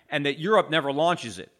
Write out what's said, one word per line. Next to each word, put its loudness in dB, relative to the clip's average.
and -2
that -2
Europe 4
never 0
launches 0
it, -16